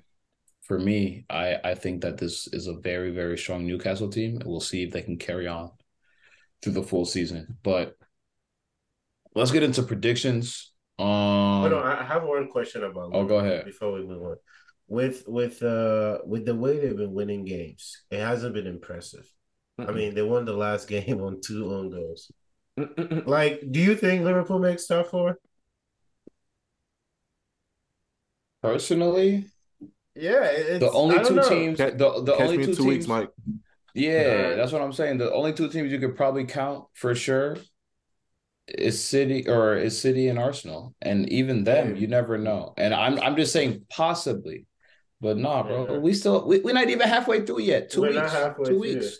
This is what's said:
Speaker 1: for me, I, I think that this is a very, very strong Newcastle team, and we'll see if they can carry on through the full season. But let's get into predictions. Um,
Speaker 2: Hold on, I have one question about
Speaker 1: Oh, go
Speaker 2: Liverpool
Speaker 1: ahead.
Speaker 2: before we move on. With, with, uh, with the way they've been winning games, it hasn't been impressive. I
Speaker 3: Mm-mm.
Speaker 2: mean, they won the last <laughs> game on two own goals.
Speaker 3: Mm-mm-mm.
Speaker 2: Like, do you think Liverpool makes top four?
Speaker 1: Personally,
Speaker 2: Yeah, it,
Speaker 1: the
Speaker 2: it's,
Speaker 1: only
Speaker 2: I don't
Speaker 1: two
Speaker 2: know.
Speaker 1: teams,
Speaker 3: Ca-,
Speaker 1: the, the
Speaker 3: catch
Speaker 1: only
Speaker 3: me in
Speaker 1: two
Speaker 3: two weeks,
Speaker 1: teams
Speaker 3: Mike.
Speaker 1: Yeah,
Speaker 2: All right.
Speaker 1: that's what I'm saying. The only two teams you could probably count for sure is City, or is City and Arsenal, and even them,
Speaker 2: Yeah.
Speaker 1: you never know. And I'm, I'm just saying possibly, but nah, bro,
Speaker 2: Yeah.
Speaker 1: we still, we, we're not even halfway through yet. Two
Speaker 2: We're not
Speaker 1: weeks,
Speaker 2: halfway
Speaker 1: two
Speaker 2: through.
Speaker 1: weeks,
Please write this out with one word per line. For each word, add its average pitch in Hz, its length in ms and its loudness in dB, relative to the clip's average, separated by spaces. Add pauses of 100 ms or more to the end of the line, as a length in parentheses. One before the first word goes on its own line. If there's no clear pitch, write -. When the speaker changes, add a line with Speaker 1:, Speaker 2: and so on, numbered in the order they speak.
(640)
Speaker 1:
for 95 160 -2
me, 98 500 0
I, 87 340 -2
I 90 120 -2
think 90 260 -6
that 87 160 -4
this - 300 -6
is 87 200 -8
a 87 120 -6
very, 90 320 -4
very 87 260 -4
strong 87 300 -6
Newcastle 95 420 -4
team, 110 300 -4
and - 100 -10
we'll 82 120 -4
see 92 220 -4
if 85 80 -8
they 87 120 -6
can 85 140 -6
carry 87 300 -6
on 85 240 -8 (880)
through 101 120 -4
the 95 100 -2
full 87 220 -2
season. 82 580 -6
But 92 320 -2 (1400)
let's 123 160 4
get 151 120 6
into 131 200 2
predictions. 117 880 -2 (260)
Um, 101 640 4
Speaker 2:
Hold 98 120 4
on, 131 120 0
I 131 180 -2
have 156 200 0
one 143 260 -2
question 117 340 -4
about 92 300 -8
Speaker 1:
Oh, 98 120 2
go 104 100 4
Speaker 2:
Liverpool 104 40 6
Speaker 1:
ahead. 95 260 0
Speaker 2:
before 104 280 -6
we 95 120 -6
move 90 180 -10
on. 85 120 -8 (520)
With, 127 400 -4
with, 120 340 -4
uh, 110 640 0
with 107 200 -4
the 117 100 0
way 135 240 0
they've 120 180 -2
been 101 160 -4
winning 101 320 -4
games, 87 640 -12
it 101 100 -6
hasn't 117 360 -4
been 101 100 -4
impressive. 87 600 -14 (520)
I 127 60 -10
Speaker 3:
Mm-mm. 110 120 -4
Speaker 2:
mean, 104 200 -4
they 107 80 0
won 120 220 0
the 113 80 -4
last 104 340 -2
<laughs> - 20 -20
game 104 320 -2
on 95 240 -8
two 107 260 -6
own 95 200 -6
goals. 82 400 -10 (460)
Speaker 3:
Mm-mm-mm. 160 500 -6
Speaker 2:
Like, 147 420 2
do 139 100 0
you 202 160 6
think 185 280 2
Liverpool 180 360 2
makes 175 280 0
top 170 200 2
four? 180 300 0 (3250)
Speaker 1:
Personally, 175 840 2 (720)
Speaker 2:
Yeah, 196 300 2
it, 156 360 0
Speaker 1:
the 127 60 4
Speaker 2:
it's, - 80 2
Speaker 1:
only 160 200 6
Speaker 2:
I 165 80 8
don't 240 60 4
Speaker 1:
two 185 60 4
Speaker 2:
know. 180 140 6
Speaker 1:
teams, 160 280 2
Speaker 3:
Ca-, 135 140 2
Speaker 1:
the, 135 320 2
the 139 120 4
Speaker 3:
catch - 60 4
Speaker 1:
only 170 160 4
Speaker 3:
me 139 80 2
in 131 60 0
Speaker 1:
two - 40 2
Speaker 3:
two 139 100 2
weeks, 131 200 2
Speaker 1:
teams - 20 -6
Speaker 3:
Mike. 113 220 0 (640)
Speaker 1:
Yeah, 156 240 2
Speaker 2:
All 107 320 4
right. 85 60 0
Speaker 1:
that's 123 180 0
what 151 80 0
I'm 139 100 -4
saying. 143 260 0
The 120 140 0
only 156 220 0
two 156 160 0
teams 151 240 -2
you 139 60 -2
could 127 180 0
probably 135 280 2
count 139 480 -6
for 123 220 0
sure 135 420 0 (1080)
is - 340 -2
City, 135 460 0
or 110 300 4
is 104 220 -2
City 131 280 2
and 120 100 0
Arsenal, 120 640 -6
and 101 280 0
even 127 340 2
them, 123 320 4
Speaker 2:
Yeah. 95 60 -4
Speaker 1:
you 110 60 0
never 117 300 0
know. 107 400 -4
And 107 160 2
I'm, 120 260 2
I'm 143 180 0
just 156 160 2
saying 131 360 0
possibly, 160 760 -4 (560)
but 107 160 0
nah, 135 260 0
bro, 127 300 -2
Speaker 2:
Yeah. 147 60 -2
Speaker 1:
we 165 140 4
still, 202 320 2
we, 190 140 6
we're 233 140 0
not 254 160 4
even 240 180 2
halfway 226 380 2
through 226 160 -2
yet. 180 280 2
Two - 120 0
Speaker 2:
We're 143 120 2
not 151 120 2
Speaker 1:
weeks, 156 80 -2
Speaker 2:
halfway 143 320 -2
Speaker 1:
two 127 60 0
Speaker 2:
through. 196 100 4
Speaker 1:
weeks, 131 380 -4